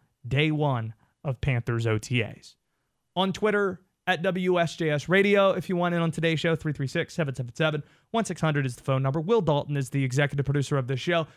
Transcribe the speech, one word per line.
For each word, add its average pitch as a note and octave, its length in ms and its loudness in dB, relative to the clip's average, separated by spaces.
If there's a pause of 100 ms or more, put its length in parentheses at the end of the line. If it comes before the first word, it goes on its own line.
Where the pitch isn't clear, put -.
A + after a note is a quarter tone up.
(260)
day D3 260 2
one C3 420 -2 (300)
of C3 160 -4
Panthers A#2+ 480 0
O A2 100 2
T A#2+ 240 -2
As. - 320 -14 (600)
On F#3+ 160 0
Twitter, G3+ 480 0 (280)
at F3 140 0
W F3+ 360 2
S E3 180 0
J D#3+ 140 0
S D3 180 -2
Radio, G3 440 6
if F3 160 -4
you F#3 80 -2
want F3 180 0
in E3+ 60 0
on E3 100 0
today's D#3+ 300 0
show, E3 160 2
three D#3 160 -4
three C#3 160 -4
six, - 260 -4
seven C#3+ 200 -2
seven A#2+ 200 -8
seven, D#3 300 -2 (260)
one A3+ 140 0
six - 160 -6
hundred D3 260 2
is B2 80 -4
the - 80 -18
phone C3+ 200 0
number. C3+ 180 0
Will A3 200 2
Dalton D3 360 0
is C3+ 140 -4
the C#3 120 0
executive C3+ 420 0
producer C#3+ 320 0
of B2+ 120 -2
this C3 100 -2
show. E3+ 380 -2